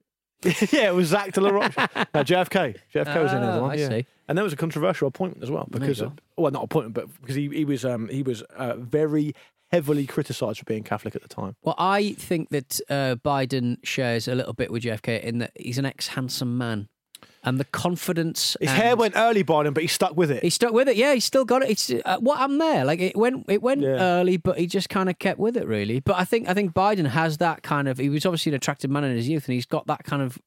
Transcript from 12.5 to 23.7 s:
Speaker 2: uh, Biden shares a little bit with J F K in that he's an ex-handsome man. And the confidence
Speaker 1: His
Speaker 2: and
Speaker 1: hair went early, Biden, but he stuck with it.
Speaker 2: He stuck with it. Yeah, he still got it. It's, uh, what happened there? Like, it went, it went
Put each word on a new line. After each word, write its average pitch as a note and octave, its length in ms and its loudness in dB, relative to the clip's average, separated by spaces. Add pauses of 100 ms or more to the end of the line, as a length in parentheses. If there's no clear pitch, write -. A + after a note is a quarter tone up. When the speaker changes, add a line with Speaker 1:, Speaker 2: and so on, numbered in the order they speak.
Speaker 2:
uh, C3+ 340 0
Biden C3 600 0
shares A#2 440 -2
a B2+ 60 -2
little B2 200 -4
bit A#2 180 -4
with A2+ 100 -4
J A#2 80 -4
F G#2+ 140 -6
K A#2 180 -2
in A#2 160 -4
that A#2 180 -4
he's B2 220 -8
an C#3 80 0
ex-handsome B2+ 720 -4
man. A2+ 300 -4 (560)
And C3 160 0
the C#3 60 -2
confidence E3+ 960 -2
Speaker 1:
His D3+ 80 2
Speaker 2:
and C3+ 100 4
Speaker 1:
hair A#3 160 4
went A3 220 2
early, A3 260 4
Biden, D3+ 300 2
but D#3 80 0
he E3+ 60 0
stuck - 280 0
with E3 140 4
it. B2 140 -2
Speaker 2:
He E3+ 80 2
stuck A#3+ 220 0
with B3+ 140 4
it. A#3+ 80 4
Yeah, C4+ 200 4
he A#3+ 40 4
still C4+ 240 2
got B3 200 4
it. B3 80 2
It's, - 180 -2
uh, F3+ 300 0
what C4 180 2
happened C#4 240 2
there? C4 240 4
Like, D#3+ 140 2
it F#3 180 0
went, B3 300 2
it G3+ 160 2
went B3+ 180 2